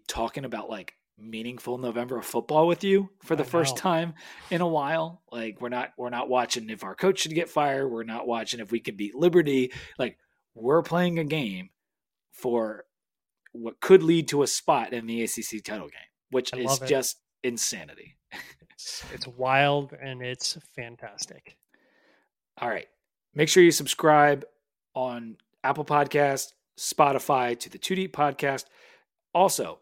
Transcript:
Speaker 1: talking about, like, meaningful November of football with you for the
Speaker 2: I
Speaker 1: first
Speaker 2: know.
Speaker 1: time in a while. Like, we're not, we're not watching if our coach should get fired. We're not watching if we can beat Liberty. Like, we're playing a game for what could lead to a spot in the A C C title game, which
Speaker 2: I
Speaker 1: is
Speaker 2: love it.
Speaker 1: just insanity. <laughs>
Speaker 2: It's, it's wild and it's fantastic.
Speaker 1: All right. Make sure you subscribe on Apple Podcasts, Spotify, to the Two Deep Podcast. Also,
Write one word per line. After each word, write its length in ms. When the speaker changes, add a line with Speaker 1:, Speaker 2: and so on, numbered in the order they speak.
Speaker 1:
talking 380
about, 240
like, 260
meaningful 640
November 400
of 80
football 420
with 160
you 240
for 120
the 80
Speaker 2:
I 20
Speaker 1:
first 300
Speaker 2:
know. 60
Speaker 1:
time 320
in 120
a 60
while. 540
Like, 300
we're 80
not, 260
we're 140
not 180
watching 440
if 120
our 120
coach 240
should 160
get 140
fired. 380
We're 160
not 220
watching 340
if 120
we 80
can 160
beat 180
Liberty. 580
Like, 180
we're 260
playing 380
a 40
game 460
for 540
what 280
could 220
lead 280
to 120
a 60
spot 440
in 140
the 160
A 60
C 160
C 180
title 260
game, 120
which 200
Speaker 2:
I 60
Speaker 1:
is 80
Speaker 2:
love 160
it. 60
Speaker 1:
just 320
insanity. 720
<laughs> 80
Speaker 2:
It's, 300
it's 140
wild 680
and 300
it's 340
fantastic. 800
Speaker 1:
All 120
right. 180
Make 140
sure 140
you 80
subscribe 720
on 420
Apple 220
Podcasts, 680
Spotify, 840
to 100
the 80
Two 180
Deep 200
Podcast. 500
Also, 480